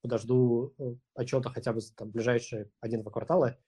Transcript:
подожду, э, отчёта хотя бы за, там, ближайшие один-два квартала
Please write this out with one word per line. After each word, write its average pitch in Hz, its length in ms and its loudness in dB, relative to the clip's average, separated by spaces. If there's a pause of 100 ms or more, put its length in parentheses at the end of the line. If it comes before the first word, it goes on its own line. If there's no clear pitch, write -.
подожду, 120 760 2
э, 123 160 -6 (200)
отчёта 127 340 0
хотя 117 240 -4
бы 110 80 -2
за, - 140 -16
там, 107 160 -12
ближайшие 113 600 0 (100)
один-два 110 300 -4
квартала 143 460 2 (100)